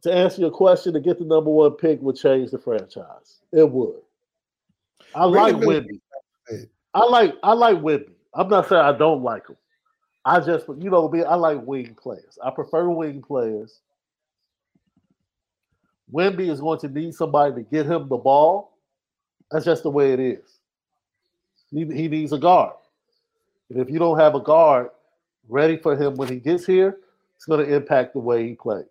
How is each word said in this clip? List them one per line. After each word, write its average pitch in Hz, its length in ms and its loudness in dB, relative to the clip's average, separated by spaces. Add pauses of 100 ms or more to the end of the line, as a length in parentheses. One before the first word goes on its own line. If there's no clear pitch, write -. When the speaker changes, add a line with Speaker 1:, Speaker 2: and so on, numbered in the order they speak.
Speaker 1:
to 175 100 0
answer 180 260 0
your 165 120 0
question, 180 420 2
to 151 80 -2
get 175 180 0
the 175 60 -8
number 156 240 2
one 151 240 4
pick 151 280 0
would 135 140 -4
change 131 360 0
the 135 60 -10
franchise. - 840 -10 (100)
It 156 180 6
would. 127 300 -4 (1120)
I 180 160 2
Speaker 2:
Brandon 175 40 2
Speaker 1:
like 214 260 4
Speaker 2:
Miller 160 220 2
Speaker 1:
Wemby. - 200 -16 (460)
Speaker 2:
fit. 113 220 -16 (240)
Speaker 1:
I 202 100 4
like, 233 400 4
I 202 80 2
like 226 280 4
Wemby. 156 340 -4 (200)
I'm 185 140 -2
not 190 220 2
saying 175 120 4
I 143 120 2
don't 151 280 0
like 117 280 -8
him. 69 80 -20 (680)
I 170 160 2
just, 160 300 -4
you 156 200 -12
know, 165 200 2
be-, 165 160 -2
I 160 100 0
like 156 320 0
wing 127 340 -10
players. - 400 -16
I 127 100 -8
prefer 165 380 -4
wing 156 320 -6
players. 110 600 -8 (2250)
Wemby 185 360 -2
is 143 120 -6
going 156 180 -4
to 151 80 -12
need 156 280 -10
somebody 147 400 0
to 120 80 -12
get 151 220 -4
him 151 220 -4
the 131 80 -4
ball. 143 640 2 (720)
That's 156 140 -4
just 160 180 0
the 156 80 -2
way 139 220 2
it 127 80 -2
is. 123 380 -8 (1080)
He, 151 160 -8
he 156 220 -6
needs 156 240 -6
a 151 60 -4
guard. 165 380 2 (920)
And 123 120 -8
if 127 80 -6
you 151 80 -6
don't 160 220 0
have 151 160 6
a - 40 0
guard 151 500 4 (600)
ready 151 280 0
for 156 180 -2
him 139 200 -2
when 131 120 -6
he 127 80 -8
gets 160 300 -4
here, 190 340 0 (360)
it's - 100 -20
gonna 151 180 0
impact 143 500 -2
the 139 60 -6
way 117 280 -2
he 120 60 -10
plays. 104 380 -8